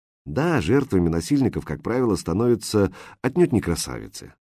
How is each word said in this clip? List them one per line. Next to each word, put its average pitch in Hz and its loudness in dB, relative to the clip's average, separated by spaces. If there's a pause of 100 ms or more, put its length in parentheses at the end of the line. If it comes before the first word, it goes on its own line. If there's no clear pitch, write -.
(260)
Да, 135 0
жертвами 95 2
насильников, 82 0
как 76 -8
правило, 117 0
становятся 101 0 (300)
отнюдь 160 2
не 107 2
красавицы. 62 -8 (140)